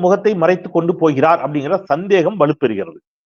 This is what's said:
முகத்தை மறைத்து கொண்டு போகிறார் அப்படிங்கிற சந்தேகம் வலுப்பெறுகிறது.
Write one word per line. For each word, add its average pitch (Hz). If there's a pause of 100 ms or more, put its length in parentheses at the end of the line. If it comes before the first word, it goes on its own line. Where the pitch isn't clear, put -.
முகத்தை 202
மறைத்து 175
கொண்டு 165
போகிறார் 160
அப்படிங்கிற 147
சந்தேகம் 185
வலுப்பெறுகிறது. 110 (260)